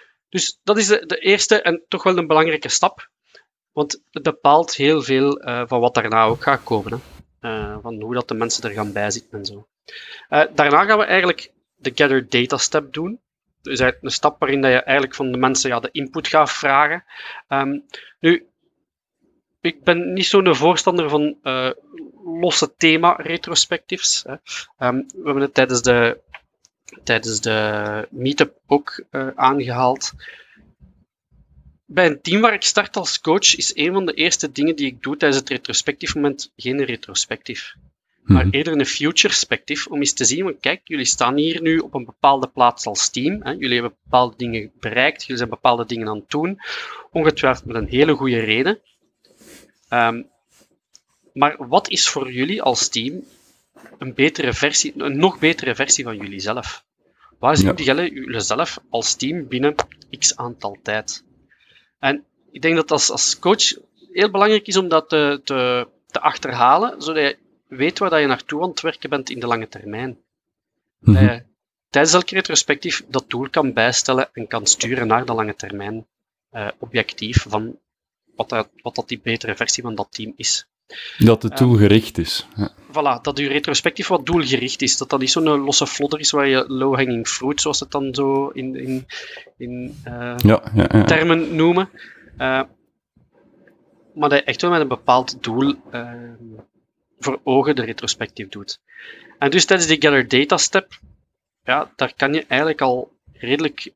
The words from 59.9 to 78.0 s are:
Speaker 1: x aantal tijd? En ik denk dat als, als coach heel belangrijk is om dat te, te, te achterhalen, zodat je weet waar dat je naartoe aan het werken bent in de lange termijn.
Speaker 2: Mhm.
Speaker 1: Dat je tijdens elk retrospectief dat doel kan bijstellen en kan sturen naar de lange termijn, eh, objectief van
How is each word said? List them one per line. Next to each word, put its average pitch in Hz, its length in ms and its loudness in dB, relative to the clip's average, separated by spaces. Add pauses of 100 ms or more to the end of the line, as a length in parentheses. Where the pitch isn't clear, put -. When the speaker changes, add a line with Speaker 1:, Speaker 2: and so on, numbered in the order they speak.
Speaker 1:
x - 160 0
aantal 117 480 -10
tijd? - 400 -6 (760)
En 143 240 0 (280)
ik 123 100 -20
denk 165 140 2
dat 160 160 0
als, - 200 2
als - 280 -2
coach - 340 2 (380)
heel 208 200 2
belangrijk 208 360 2
is 190 100 -2
om 185 100 0
dat 160 220 0
te, 143 340 0
te, 123 440 -2 (200)
te - 120 -6
achterhalen, 143 800 2
zodat 156 220 -2
je 139 140 -2 (300)
weet 139 320 -2
waar 190 100 0
dat 160 100 2
je 147 80 4
naartoe 143 360 -2
aan 185 60 0
het - 120 -10
werken - 280 -6
bent 135 200 -6
in 123 100 -10
de 120 80 -6
lange 113 200 -2
termijn. 107 500 -12 (800)
Speaker 2:
Mhm. 107 140 8
Speaker 1:
Dat 92 100 8
je 120 200 2 (460)
tijdens 160 240 4
elk 180 160 2
retrospectief 160 800 -2
dat 151 220 -4
doel 131 200 -6
kan 143 240 0
bijstellen 127 600 0
en 117 140 -10
kan 110 180 -6
sturen 120 420 0
naar 120 180 2
de 120 80 -4
lange 107 220 -4
termijn, 101 520 -12 (420)
eh, 107 180 -10 (120)
objectief 113 720 -2
van 110 300 -6 (560)